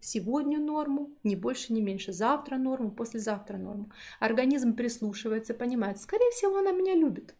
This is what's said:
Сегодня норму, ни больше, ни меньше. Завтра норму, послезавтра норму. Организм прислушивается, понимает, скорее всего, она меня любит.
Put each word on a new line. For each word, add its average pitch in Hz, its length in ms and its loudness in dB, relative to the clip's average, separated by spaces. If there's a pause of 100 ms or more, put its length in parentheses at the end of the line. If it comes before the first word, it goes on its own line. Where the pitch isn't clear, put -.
Сегодня 277 580 0
норму, 294 640 -2
ни 208 120 2
больше, 233 380 -4
ни 220 80 2
меньше. 196 320 -2
Завтра 262 440 0
норму, 262 340 0
послезавтра 208 640 -6
норму. 202 340 -8 (280)
Организм 247 540 4
прислушивается, 220 800 -4
понимает, 226 460 -2
скорее 480 320 4
всего, 392 260 2
она 392 140 2
меня 370 240 2
любит. 302 440 2